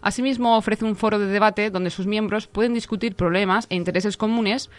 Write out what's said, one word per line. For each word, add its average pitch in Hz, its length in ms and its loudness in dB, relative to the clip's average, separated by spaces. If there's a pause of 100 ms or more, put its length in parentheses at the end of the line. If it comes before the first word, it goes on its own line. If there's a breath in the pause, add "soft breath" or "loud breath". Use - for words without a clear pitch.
Asimismo, 240 560 2
ofrece 220 280 0
un 220 100 0
foro 214 240 0
de 202 80 0
debate 208 440 2
donde 180 200 -2
sus 185 160 -6
miembros 214 400 -2
pueden 233 260 0
discutir 220 440 -4
problemas 190 520 0
e - 60 -4
intereses 185 420 0
comunes, 226 640 -2